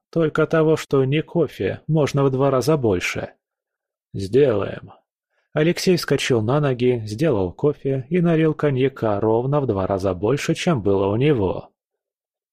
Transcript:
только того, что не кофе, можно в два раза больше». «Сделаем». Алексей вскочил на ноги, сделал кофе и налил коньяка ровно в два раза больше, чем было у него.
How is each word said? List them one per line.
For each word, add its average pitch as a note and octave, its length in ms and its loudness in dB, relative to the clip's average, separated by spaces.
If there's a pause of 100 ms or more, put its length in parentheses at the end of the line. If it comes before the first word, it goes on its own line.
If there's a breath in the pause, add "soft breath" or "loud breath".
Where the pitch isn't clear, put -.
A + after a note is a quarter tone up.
(100)
только D#3 360 0
того, D#3 300 2
что C#3 280 0
не C#3+ 180 0
кофе, G#2 640 -4
можно C#3+ 380 0
в C#3 60 2
два C3 200 0
раза C3 260 2
больше». G#2+ 580 -2 (800)
«Сделаем». G#2+ 760 0 (600)
Алексей E3+ 440 2
вскочил C3+ 440 0
на B2+ 200 0
ноги, B2 440 0
сделал G#2+ 480 -2
кофе C#3 560 -2
и F3 140 0
налил D#3+ 320 2
коньяка B2+ 680 0
ровно A#2+ 400 0
в C3+ 60 -2
два G2 200 0
раза F#2+ 280 0
больше, A#2 400 -2
чем D3 280 -2
было G2 260 2
у G#2 80 0
него. A#2+ 540 0 (840)